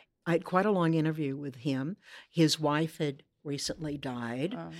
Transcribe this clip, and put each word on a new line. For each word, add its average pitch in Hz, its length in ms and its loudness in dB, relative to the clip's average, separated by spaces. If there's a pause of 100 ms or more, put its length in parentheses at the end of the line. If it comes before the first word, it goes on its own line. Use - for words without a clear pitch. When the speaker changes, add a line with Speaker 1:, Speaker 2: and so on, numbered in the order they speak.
(260)
Speaker 1:
I 165 60 2
had 175 120 2
quite 185 220 2
a 214 40 4
long 170 240 4
interview 156 420 0
with 139 200 -8
him. 135 400 -2 (340)
His 156 300 4
wife 151 380 0
had 143 260 -4 (180)
recently 147 560 -6
died. 127 580 -4
Speaker 2:
Oh. 165 240 -8